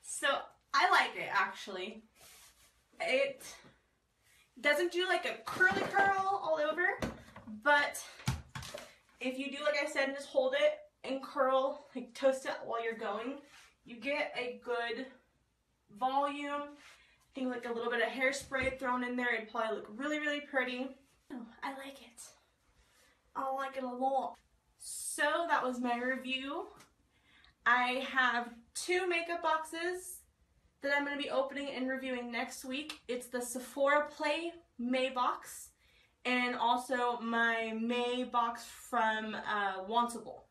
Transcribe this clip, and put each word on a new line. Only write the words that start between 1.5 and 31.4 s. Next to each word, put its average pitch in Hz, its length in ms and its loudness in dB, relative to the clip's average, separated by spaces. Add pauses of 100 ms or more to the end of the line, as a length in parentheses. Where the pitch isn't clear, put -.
It 269 420 2 (1160)
doesn't 339 300 4
do, 349 140 0
like, 359 200 2
a - 200 -6
curly 370 360 4 (100)
curl 392 520 4
all 320 160 2
over, 311 380 2 (640)
but 294 380 4 (1160)
if 254 180 -2
you 269 140 -4
do, 285 120 -8
like 294 180 4
I 302 80 -2
said, 269 260 0
just 277 140 -10
hold 262 240 4
it 294 260 4 (240)
and 262 200 -4
curl, 262 720 2
like, 247 180 -10
toast 262 320 2
it 269 60 -2 (140)
while 226 180 -2
you're 226 140 -2
going, 226 420 -4 (460)
you 233 140 -14
get 285 380 -2
a 247 260 -6
good 233 420 -2 (920)
volume. 285 640 0
I - 720 -16
think, 254 140 -2
like, 240 160 -6
a 233 80 -4
little 233 180 -2
bit 233 100 2
of 226 80 2
hairspray 262 680 -2
thrown 247 240 0
in 247 120 -2
there, 247 200 0
it'd 214 140 -6
probably 226 280 -2
look - 180 -10
really, 294 240 -2
really 294 220 -2
pretty. 254 460 -2 (440)
Oh, 233 140 -10 (180)
I 277 80 -4
like 269 300 -12
it. 233 200 -20 (1120)
I 269 180 -4
like 269 240 -4
it 262 60 -4
a 254 40 -4
lot. 262 480 0 (440)
So 311 680 0
that 277 160 2
was 254 160 -2
my 240 200 0
review. 262 680 -4 (1000)
I 247 460 4
have 240 380 2 (240)
two 359 340 2
makeup 339 360 0
boxes 330 760 -2 (640)
that 277 140 2
I'm 285 80 2
gonna 285 140 -2
be 277 120 -4
opening 277 400 0